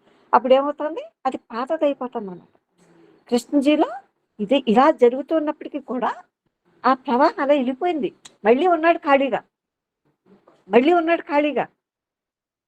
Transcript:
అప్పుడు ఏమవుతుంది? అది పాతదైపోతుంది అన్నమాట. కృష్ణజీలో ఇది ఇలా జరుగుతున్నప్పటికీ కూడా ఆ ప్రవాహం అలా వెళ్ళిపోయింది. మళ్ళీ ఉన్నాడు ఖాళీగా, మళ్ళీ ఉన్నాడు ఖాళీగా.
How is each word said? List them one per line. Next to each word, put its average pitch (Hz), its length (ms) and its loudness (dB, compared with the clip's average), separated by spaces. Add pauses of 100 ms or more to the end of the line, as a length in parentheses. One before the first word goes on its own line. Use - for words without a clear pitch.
(340)
అప్పుడు 254 200 2
ఏమవుతుంది? 294 480 -2 (240)
అది 262 100 -4
పాతదైపోతుంది 254 920 -6
అన్నమాట. - 240 -20 (760)
కృష్ణజీలో 285 600 2 (520)
ఇది 247 280 0
ఇలా 254 220 4
జరుగుతున్నప్పటికీ 302 880 -2
కూడా 254 300 -6 (720)
ఆ 254 100 4
ప్రవాహం 285 480 0
అలా 277 120 2
వెళ్ళిపోయింది. 269 580 -2 (320)
మళ్ళీ 254 220 4
ఉన్నాడు 339 320 2
ఖాళీగా, 277 420 0 (1300)
మళ్ళీ 247 240 4
ఉన్నాడు 330 300 0
ఖాళీగా. 294 440 -4 (1000)